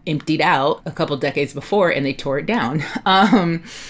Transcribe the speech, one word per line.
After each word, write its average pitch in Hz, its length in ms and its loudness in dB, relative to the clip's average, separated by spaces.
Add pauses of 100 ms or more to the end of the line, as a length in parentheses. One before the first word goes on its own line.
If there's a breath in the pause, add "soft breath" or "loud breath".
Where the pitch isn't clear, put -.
emptied 156 320 -2
out 151 460 2
a 175 60 -8
couple 147 260 -2
decades 143 360 -2
before 175 360 0
and 139 160 -2
they 139 80 -2
tore 139 260 -4
it 156 60 -8
down. 156 360 -2 (120)
<laughs> - 120 -6
Um, 190 580 4 (260 loud breath)